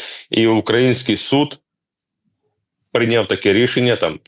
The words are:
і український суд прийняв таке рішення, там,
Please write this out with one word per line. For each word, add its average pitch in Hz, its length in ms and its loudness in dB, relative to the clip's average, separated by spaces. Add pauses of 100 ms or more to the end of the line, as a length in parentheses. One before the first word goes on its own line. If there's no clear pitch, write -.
(300)
і 113 180 2
український 113 680 0
суд 143 420 -2 (1300)
прийняв 117 360 0
таке 98 260 0
рішення, 123 420 0
там, 80 320 -4